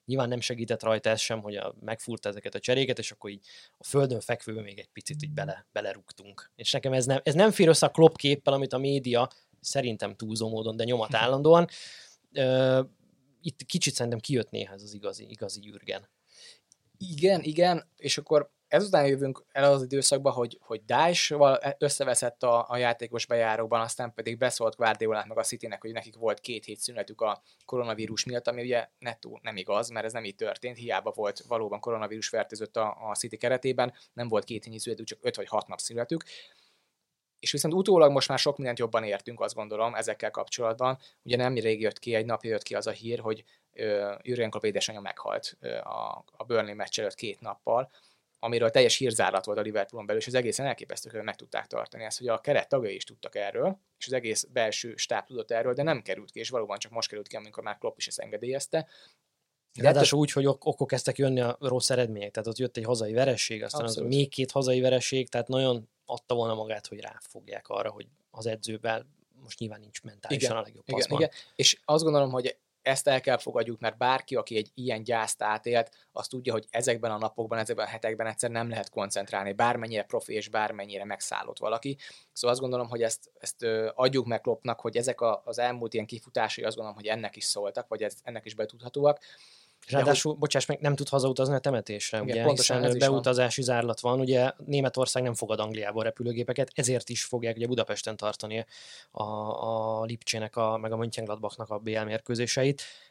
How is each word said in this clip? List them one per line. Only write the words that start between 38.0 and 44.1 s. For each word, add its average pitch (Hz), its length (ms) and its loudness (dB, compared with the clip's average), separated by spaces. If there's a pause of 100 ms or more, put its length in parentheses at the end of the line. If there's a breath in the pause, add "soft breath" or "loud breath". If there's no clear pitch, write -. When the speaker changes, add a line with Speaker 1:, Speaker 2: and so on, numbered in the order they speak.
Speaker 2:
most 139 180 4
már 131 100 0
sok - 180 2
mindent 123 220 -4
jobban 113 240 0
értünk, 107 380 -4
azt 101 140 -2
gondolom, 107 400 -2
ezekkel 110 360 -4
kapcsolatban. 120 640 -2 (260 soft breath)
Ugye 123 120 0
nemrég 113 460 2
jött 107 180 -2
ki, 117 160 -2
egy 110 100 0
napja 117 240 -4
jött 107 140 -2
ki - 120 -6
az 107 120 -4
a 110 40 -2
hír, 113 280 -6
hogy, 110 240 -4 (300)
ö, 104 480 -2